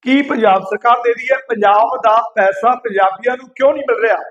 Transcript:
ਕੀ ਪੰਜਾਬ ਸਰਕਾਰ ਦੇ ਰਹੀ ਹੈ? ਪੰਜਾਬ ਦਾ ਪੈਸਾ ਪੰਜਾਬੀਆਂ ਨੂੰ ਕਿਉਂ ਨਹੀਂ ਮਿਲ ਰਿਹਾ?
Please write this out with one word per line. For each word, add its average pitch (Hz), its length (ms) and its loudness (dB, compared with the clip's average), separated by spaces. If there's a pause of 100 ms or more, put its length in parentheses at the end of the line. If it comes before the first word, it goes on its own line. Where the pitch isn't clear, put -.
ਕੀ 269 160 2
ਪੰਜਾਬ 220 420 2
ਸਰਕਾਰ 240 380 0
ਦੇ 240 120 0
ਰਹੀ 240 180 -8
ਹੈ? 262 60 0 (120)
ਪੰਜਾਬ 214 540 2
ਦਾ 220 120 4 (200)
ਪੈਸਾ 196 400 0
ਪੰਜਾਬੀਆਂ 214 640 -2
ਨੂੰ 262 120 -18
ਕਿਉਂ 277 240 0
ਨਹੀਂ 277 160 -6
ਮਿਲ 226 120 -2
ਰਿਹਾ? 208 300 0